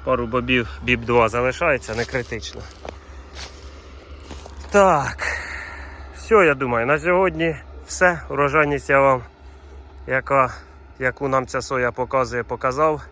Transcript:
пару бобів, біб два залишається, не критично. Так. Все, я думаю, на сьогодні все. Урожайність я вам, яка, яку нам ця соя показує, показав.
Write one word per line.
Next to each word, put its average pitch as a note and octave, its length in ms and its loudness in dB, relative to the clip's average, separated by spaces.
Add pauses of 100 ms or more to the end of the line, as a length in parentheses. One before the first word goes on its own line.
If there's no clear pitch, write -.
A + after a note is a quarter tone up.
пару B2 240 0
бобів, B2 420 0 (140)
біб A#2 220 0
два A#2+ 240 4
залишається, B2 680 -2
не A#2 100 -2
критично. A#2+ 560 -8 (2000)
Так. E3+ 480 4 (1000)
Все, - 200 0
я E3 200 6
думаю, B2 300 0
на D3 140 2
сьогодні E3 560 2 (320)
все. F3+ 420 2
Урожайність C#3+ 600 2
я C#3 100 6
вам, C3+ 220 4 (840)
яка, C3 460 2 (460)
яку C3 280 -2
нам C3 200 0
ця C3 140 -4
соя B2 300 -2
показує, B2 520 -2
показав. C3+ 580 -2 (100)